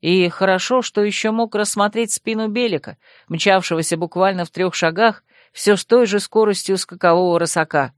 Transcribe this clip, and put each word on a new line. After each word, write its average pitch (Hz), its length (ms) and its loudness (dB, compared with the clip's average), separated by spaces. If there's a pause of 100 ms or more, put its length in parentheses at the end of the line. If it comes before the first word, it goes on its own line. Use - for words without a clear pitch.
и 175 280 2
хорошо, 190 520 0
что 214 220 -2
еще 208 280 -2
мог 226 240 -4
рассмотреть 214 560 -2
спину 220 360 -4
Белика, 214 500 -4 (300)
мчавшегося 170 720 0
буквально 180 480 -2
в - 40 -18
трех 185 240 -2
шагах, 190 500 0 (280)
все - 240 2
с 185 100 -6
той 240 200 4
же 202 140 0
скоростью 196 580 0
скакового 175 640 2
рысака. 156 580 -2